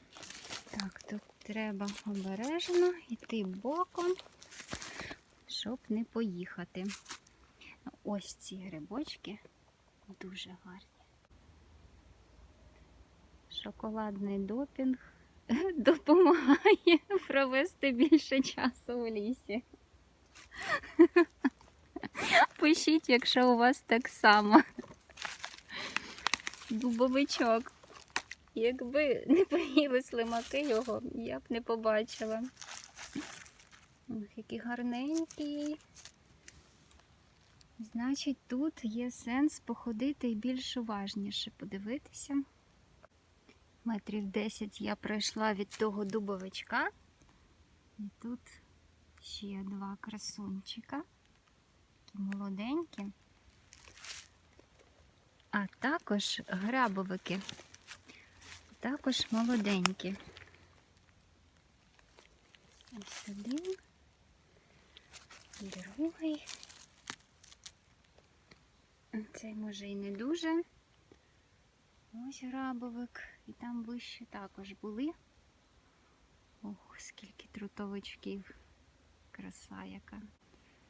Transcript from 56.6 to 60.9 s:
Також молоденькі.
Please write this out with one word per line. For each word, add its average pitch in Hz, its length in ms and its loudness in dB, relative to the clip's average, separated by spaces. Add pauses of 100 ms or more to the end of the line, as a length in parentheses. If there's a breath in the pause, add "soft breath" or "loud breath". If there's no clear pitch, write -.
Також 262 520 -2
молоденькі. 202 840 2 (2750)